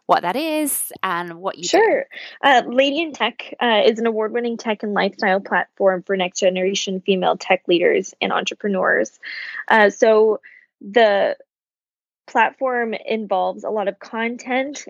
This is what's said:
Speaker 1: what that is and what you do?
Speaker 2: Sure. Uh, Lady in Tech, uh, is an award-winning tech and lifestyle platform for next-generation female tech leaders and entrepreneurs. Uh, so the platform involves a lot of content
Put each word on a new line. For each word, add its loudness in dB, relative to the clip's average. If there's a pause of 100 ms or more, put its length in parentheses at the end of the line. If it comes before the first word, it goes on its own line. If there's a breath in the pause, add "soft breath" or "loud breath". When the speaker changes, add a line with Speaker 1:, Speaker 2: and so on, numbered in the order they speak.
Speaker 1:
what 4
that -2
is -4 (120)
and -6
what -10
you -12
do? -6
Speaker 2:
Sure. 2 (360 loud breath)
Uh, 6
Lady 0
in -6
Tech, -6
uh, 2
is 4
an 0
award-winning -4
tech -6
and -4
lifestyle 0
platform -2
for -4
next-generation -2
female 2
tech -2
leaders 2
and -2
entrepreneurs. -2 (480 loud breath)
Uh, 6
so 4 (400 loud breath)
the 2 (920)
platform 0
involves -2
a -6
lot -2
of -4
content -6